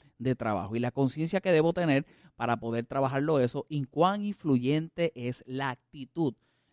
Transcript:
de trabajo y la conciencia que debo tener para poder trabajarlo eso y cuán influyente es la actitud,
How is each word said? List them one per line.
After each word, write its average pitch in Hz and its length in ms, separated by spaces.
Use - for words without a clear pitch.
de 127 160
trabajo 107 400
y 117 60
la 123 100
conciencia 156 520
que 185 100
debo 165 220
tener 151 320
para 117 240
poder 117 280
trabajarlo 139 540
eso 127 280
y 147 160
cuán 190 400
influyente 160 880
es 123 320
la 135 220
actitud, 135 640